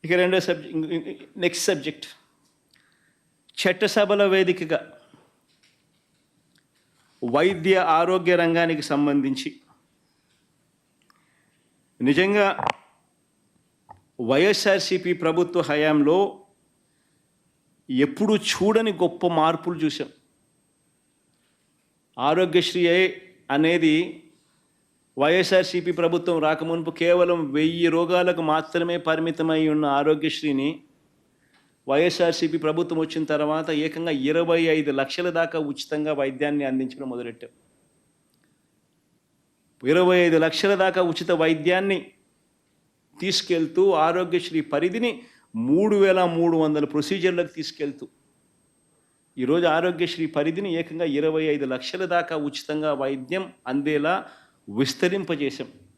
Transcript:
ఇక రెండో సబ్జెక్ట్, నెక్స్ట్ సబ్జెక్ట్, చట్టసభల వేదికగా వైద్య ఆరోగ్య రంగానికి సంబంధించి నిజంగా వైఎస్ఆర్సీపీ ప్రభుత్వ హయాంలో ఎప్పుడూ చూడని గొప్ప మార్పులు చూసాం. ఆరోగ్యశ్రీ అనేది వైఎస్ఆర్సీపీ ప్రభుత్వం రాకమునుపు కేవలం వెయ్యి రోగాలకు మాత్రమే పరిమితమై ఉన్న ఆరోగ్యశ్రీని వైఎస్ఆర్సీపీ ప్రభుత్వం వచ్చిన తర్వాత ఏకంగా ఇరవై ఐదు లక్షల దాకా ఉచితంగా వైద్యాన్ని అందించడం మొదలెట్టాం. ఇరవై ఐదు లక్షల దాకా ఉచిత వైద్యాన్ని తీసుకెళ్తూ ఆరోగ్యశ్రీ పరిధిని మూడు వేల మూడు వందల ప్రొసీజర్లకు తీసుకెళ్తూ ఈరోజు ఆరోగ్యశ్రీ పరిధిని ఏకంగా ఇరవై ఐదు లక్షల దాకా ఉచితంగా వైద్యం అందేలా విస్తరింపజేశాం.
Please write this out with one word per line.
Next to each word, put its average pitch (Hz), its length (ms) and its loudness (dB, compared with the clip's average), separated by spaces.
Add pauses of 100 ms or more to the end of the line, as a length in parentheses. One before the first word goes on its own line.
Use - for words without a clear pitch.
ఇక 165 80 -2
రెండో 180 280 4
సబ్జెక్ట్, 165 960 -6
నెక్స్ట్ 175 260 -2
సబ్జెక్ట్, 156 420 -4 (1500)
చట్టసభల 202 680 2
వేదికగా 180 760 0 (2250)
వైద్య 165 560 2
ఆరోగ్య 175 580 2
రంగానికి 165 460 2
సంబంధించి 143 760 -2 (2500)
నిజంగా 190 460 4 (1700)
వైఎస్ఆర్సీపీ 180 920 2
ప్రభుత్వ 170 480 0
హయాంలో 151 840 2 (1500)
ఎప్పుడూ 147 460 2
చూడని 214 560 0
గొప్ప 175 340 -2
మార్పులు 165 520 0
చూసాం. 147 300 -4 (2000)
ఆరోగ్యశ్రీ 175 640 2 (680)
అనేది 160 440 4 (1200)
వైఎస్ఆర్సీపీ 175 840 2
ప్రభుత్వం 170 460 0
రాకమునుపు 160 540 -2
కేవలం 175 400 4 (160)
వెయ్యి 165 400 0
రోగాలకు 175 560 2
మాత్రమే 170 460 -2 (100)
పరిమితమై 160 560 0 (120)
ఉన్న 151 100 0 (140)
ఆరోగ్యశ్రీని 151 680 0 (1200)
వైఎస్ఆర్సీపీ 165 800 0
ప్రభుత్వం 160 400 -2
వచ్చిన 160 280 -4
తర్వాత 151 360 -2 (160)
ఏకంగా 165 280 -4 (180)
ఇరవై 165 300 2 (140)
ఐదు 147 260 0
లక్షల 175 380 -2
దాకా 165 200 -2 (120)
ఉచితంగా 151 500 -6
వైద్యాన్ని 143 500 -2
అందించడం 131 420 -6
మొదలెట్టాం. 117 400 -12 (2250)
ఇరవై 180 440 4
ఐదు 165 180 4
లక్షల 190 300 0 (100)
దాకా 185 160 0 (120)
ఉచిత 165 200 -4 (100)
వైద్యాన్ని 175 560 0 (1200)
తీసుకెళ్తూ 175 640 0 (240)
ఆరోగ్యశ్రీ 170 560 -2 (120)
పరిధిని 180 360 0 (440)
మూడు 214 420 2
వేల 190 240 4 (180)
మూడు 165 240 2
వందల 151 220 2 (100)
ప్రొసీజర్లకు 175 640 -2
తీసుకెళ్తూ 143 480 -10 (1300)
ఈరోజు 151 300 2 (100)
ఆరోగ్యశ్రీ 170 500 -2 (100)
పరిధిని 165 340 -2 (100)
ఏకంగా 165 260 -6 (120)
ఇరవై 156 260 0 (100)
ఐదు 143 200 -4
లక్షల 180 300 -8 (120)
దాకా 170 200 -2 (120)
ఉచితంగా 151 440 -6 (100)
వైద్యం 139 440 -6 (260)
అందేలా 147 420 0 (540)
విస్తరింపజేశాం. 143 1000 -4 (300)